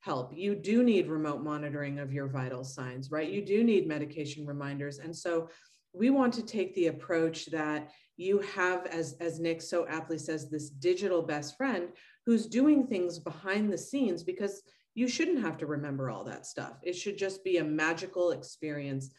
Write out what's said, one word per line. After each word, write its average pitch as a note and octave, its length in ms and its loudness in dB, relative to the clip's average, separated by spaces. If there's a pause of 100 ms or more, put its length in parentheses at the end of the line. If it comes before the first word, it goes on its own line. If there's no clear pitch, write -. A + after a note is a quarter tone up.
help. C#3 340 -4
You G3+ 200 -2
do G#3+ 280 4
need G3 240 6
remote D3+ 340 0
monitoring D3 580 -4
of C#3 120 -6
your C#3 160 -4
vital C3 380 -4
signs, C3 460 -8
right? D3+ 200 -2
You G3+ 140 -4
do G3+ 180 4
need G3 240 6
medication D3 580 -4
reminders. C#3+ 540 -6
And E3 160 -10
so E3 340 -2 (440)
we G#3+ 160 2
want C4 240 4
to A#3 120 -6
take F#3+ 300 -4
the E3+ 120 4
approach E3 600 0
that D3+ 440 -2 (260)
you G3 220 2
have, F#3 460 0
as, E3 340 -4
as E3 220 -2
Nick E3 200 0
so F3 260 0
aptly D#3+ 300 -4
says, D3 320 -6
this D3+ 200 -6
digital F3+ 520 2
best D3 360 -4
friend G3+ 320 0 (360)
who's A3 200 4
doing C4 420 6
things F3+ 320 0
behind G3+ 520 0
the F3 60 0
scenes, G3+ 460 0
because G3 400 -4 (300)
you B3 140 2
shouldn't D#4+ 340 2
have D#3+ 160 -2
to D#3 80 -4
remember C#3+ 440 -2
all G2+ 140 -6
that - 220 -10
stuff. - 360 -10
It F3+ 120 -4
should G3+ 240 -4
just F#3+ 260 -4
be F#3 140 4
a D#3+ 60 4
magical E3 680 2
experience C#3 880 -6